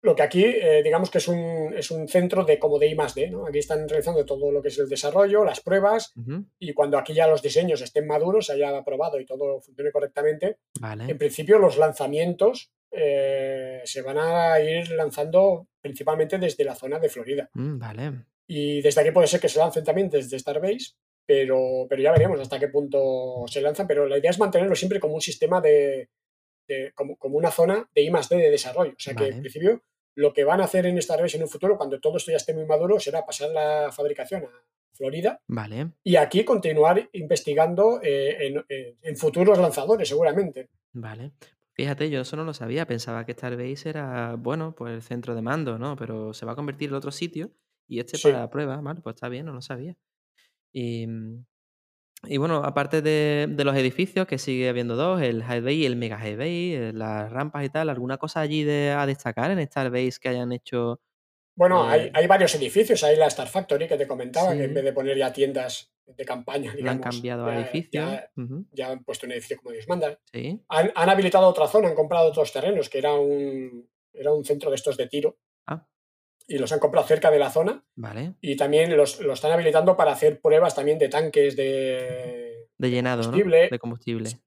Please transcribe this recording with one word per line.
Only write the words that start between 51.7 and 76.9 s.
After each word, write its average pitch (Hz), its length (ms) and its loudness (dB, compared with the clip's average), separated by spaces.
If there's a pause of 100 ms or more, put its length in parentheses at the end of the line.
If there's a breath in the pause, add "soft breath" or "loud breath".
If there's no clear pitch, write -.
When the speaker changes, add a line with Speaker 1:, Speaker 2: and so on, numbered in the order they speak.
Speaker 2:
y 143 120 -4
bueno, 151 280 0
aparte 143 380 -2
de, 151 460 2
de 147 160 -2
los 139 120 2
edificios, 165 500 0
que 135 120 -6
sigue 127 300 -2
habiendo 120 280 -2
dos, 175 260 0
el 117 200 0
High 120 200 -4
Bay 147 200 0
y 143 40 2
el 123 100 0
Mega 113 220 -6
High 107 180 -6
Bay, 170 380 -4
eh, 113 180 -4
las 110 400 -6
rampas 143 320 -6
y 131 60 -4
tal, 156 180 -2
¿alguna 127 300 -6
cosa 160 220 -6
allí 151 240 0
de, 143 260 2
a 143 160 0
destacar 135 440 -2
en 175 160 0
Starbase 127 540 -2
que - 80 -6
hayan 123 240 -4
hecho, 120 480 -4 (560)
Speaker 1:
Bueno, 180 320 6
hay, 156 180 6
Speaker 2:
eh? - 80 -8
Speaker 1:
hay 160 120 4
varios 190 280 6
edificios, 190 480 2
hay 151 140 6
la 156 100 6
Star - 220 -4
Factory 160 400 -2
que 160 80 0
te 143 100 -2
comentaba, 139 480 -2
que 143 100 -2
en 143 100 -4
vez 139 80 0
Speaker 2:
Sí. 135 40 0
Speaker 1:
de 135 60 0
poner 135 260 -2
ya 131 140 0
tiendas 135 560 -2 (180)
de - 180 -14
campaña, 123 420 -6
Speaker 2:
La 110 60 -10
han 107 40 -10 (220)
Speaker 1:
digamos, 127 60 -8 (120)
Speaker 2:
cambiado 120 300 -6
a 117 80 -4
Speaker 1:
ya, 120 60 -4
Speaker 2:
edificio. 151 400 -6
Speaker 1:
ya, 170 360 -8
Speaker 2:
Ujú. 131 360 -10
Speaker 1:
ya 131 180 -8
han 131 140 -10
puesto - 220 -10
un 123 60 -10
edificio 120 260 -8
como - 140 -18
Dios 113 160 -14
manda. 160 300 -4 (140)
Speaker 2:
Sí. 131 360 -8
Speaker 1:
Han, 165 260 2
han 170 140 2
habilitado 190 380 6
otra 180 220 4
zona, 208 200 4
han 160 60 0
comprado 160 340 4
otros 151 240 0
terrenos, 175 360 -2
que 139 100 -4
era 147 160 0
un, 139 760 -2 (240)
era 147 200 -2
un 147 120 0
centro 147 260 -2
de 135 60 0
estos 139 200 -2
de 123 120 -2
tiro, 143 300 -2 (1120)
y 143 60 -4
los 123 120 -2
han 151 100 0
comprado 151 260 4